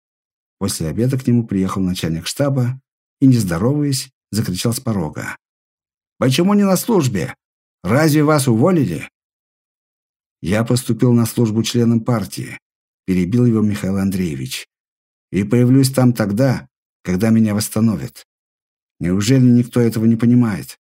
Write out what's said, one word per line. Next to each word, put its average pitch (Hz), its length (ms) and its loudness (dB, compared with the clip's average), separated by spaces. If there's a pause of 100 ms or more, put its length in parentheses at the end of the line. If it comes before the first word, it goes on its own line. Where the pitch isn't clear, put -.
(580)
После 98 300 -6
обеда 120 300 -2
к 127 80 -10
нему 120 200 2
приехал 95 360 -2
начальник 87 440 -4
штаба 131 540 -4 (400)
и, 139 60 4
не 131 120 6
здороваясь, 131 720 -2 (200)
закричал 101 420 -2
с 117 60 -6
порога: 85 580 -6 (840)
«Почему 170 360 2
не 202 100 4
на 190 120 2
службе? 131 580 -2 (480)
Разве 147 400 2
вас 147 240 2
уволили?» 120 640 0 (1300)
«Я 104 240 0
поступил 123 480 0
на 117 140 2
службу 110 380 0
членом 117 400 0
партии», 104 540 -6 (460)
перебил 95 420 0
его 110 140 2
Михаил 101 380 -2
Андреевич, 92 720 -6 (640)
«и 98 140 -2
появлюсь 123 480 2
там 123 200 4
тогда, 107 560 -2 (340)
когда 92 280 -2
меня 110 240 2
восстановят. 107 720 -4 (720)
Неужели 101 440 2
никто 123 360 2
этого 113 260 0
не 113 100 4
понимает?» 117 720 0